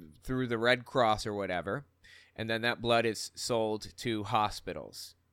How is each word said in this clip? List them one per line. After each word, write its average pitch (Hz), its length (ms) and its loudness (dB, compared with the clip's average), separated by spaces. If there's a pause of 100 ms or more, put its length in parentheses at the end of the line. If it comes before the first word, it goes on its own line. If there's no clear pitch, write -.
(240)
through 127 240 -2
the 117 100 0
Red 123 280 2
Cross 110 400 2
or 107 80 -2
whatever, 98 520 -2 (500)
and 110 140 -4
then 113 140 0
that 117 180 0
blood 117 240 4
is - 300 -2
sold 110 520 0 (100)
to 110 260 -2
hospitals. 101 920 -4 (180)